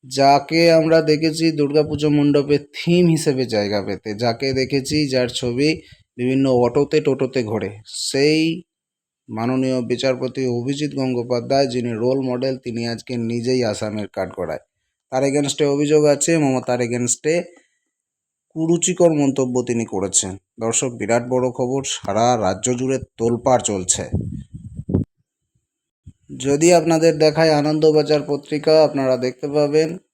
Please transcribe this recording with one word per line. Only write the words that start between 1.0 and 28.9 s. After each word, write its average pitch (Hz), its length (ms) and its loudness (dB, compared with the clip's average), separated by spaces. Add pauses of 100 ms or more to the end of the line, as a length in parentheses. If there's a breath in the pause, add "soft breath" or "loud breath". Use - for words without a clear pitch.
দেখেছি 160 480 2
দুর্গাপুজো 147 580 0
মণ্ডপে 147 500 2
থিম 175 480 0
হিসেবে 147 400 0
জায়গা 104 360 -2
পেতে, 104 320 -8
যাকে 120 380 -4
দেখেছি 135 560 -2
যার 127 200 0
ছবি 135 520 -2 (360 loud breath)
বিভিন্ন 131 340 0
অটোতে 127 500 2
টোটোতে 131 420 -2
ঘোরে, 104 280 -4 (160)
সেই 160 760 0 (680)
মাননীয় 127 540 -2
বিচারপতি 127 640 -4
অভিজিৎ 139 480 -4
গঙ্গোপাধ্যায়, 127 720 -2
যিনি 120 260 -4
রোল 127 280 -2
মডেল, 131 360 -4
তিনি 117 300 -8
আজকে 117 300 -8
নিজেই 120 480 -2
আসামের 107 440 -6
কাঠগড়ায়। 90 500 -8 (520)
তার 131 120 -2
against-এ 139 440 0
অভিযোগ 147 380 2
আছে, 151 340 2
মমতার 127 420 0
against-এ 123 600 -2 (1080 soft breath)
কুরুচিকর 170 640 2
মন্তব্য 131 500 0
তিনি 117 220 -2
করেছেন। 95 520 -4 (240)
দর্শক, 113 280 -2
বিরাট 117 400 -2
বড় 127 220 0
খবর, 131 360 -4
সারা 117 500 0
রাজ্য 107 420 -2
জুড়ে 131 200 -2 (180)
তোলপাড় 117 480 2
চলছে। 98 380 -2 (2500)
যদি 147 320 4
আপনাদের 160 460 4
দেখায় 156 320 4
আনন্দবাজার 151 760 2
পত্রিকা, 151 580 2
আপনারা 135 320 0